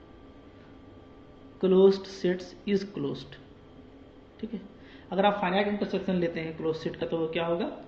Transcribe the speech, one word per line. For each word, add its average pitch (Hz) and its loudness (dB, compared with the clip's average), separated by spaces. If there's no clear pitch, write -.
closed 190 6
sets - -4
is 196 2
closed, 139 -8
ठीक 220 -8
है। 202 -8
अगर 196 4
आप 202 4
finite 196 2
intersection 196 -2
लेते 170 0
हैं 160 -8
क्लोज 160 -2
सेट - -6
का 165 -4
तो 170 -2
वो 160 -2
क्या 170 -2
होगा? 175 -2